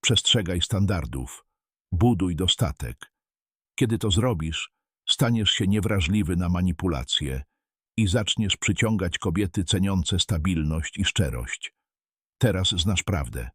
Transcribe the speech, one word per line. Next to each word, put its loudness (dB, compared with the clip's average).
Przestrzegaj 2
standardów. -2
Buduj 2
dostatek. -4
Kiedy 0
to 0
zrobisz, 0
staniesz 2
się 0
niewrażliwy 2
na 0
manipulacje -2
i 4
zaczniesz 0
przyciągać 0
kobiety 0
ceniące 0
stabilność 0
i -2
szczerość. -4
Teraz 2
znasz -2
prawdę. -4